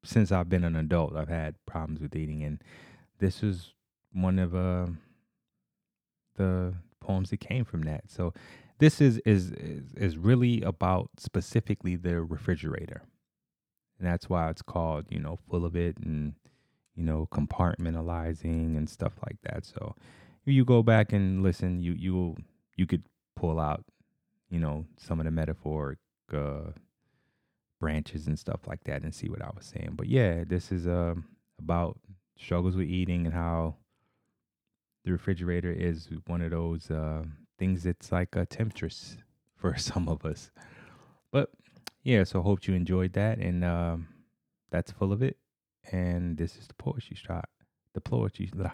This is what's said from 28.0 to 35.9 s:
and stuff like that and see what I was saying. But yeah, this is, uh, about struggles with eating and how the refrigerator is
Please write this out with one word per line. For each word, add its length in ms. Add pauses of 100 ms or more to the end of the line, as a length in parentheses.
and 100
stuff 300
like 160
that 200
and 120
see 140
what 120
I 140
was 100
saying. 280
But 160
yeah, 360
this 240
is, 160
uh, 300 (440)
about 380 (400)
struggles 380
with 140
eating 360
and 80
how 440 (1300)
the 80
refrigerator 600
is 380 (160)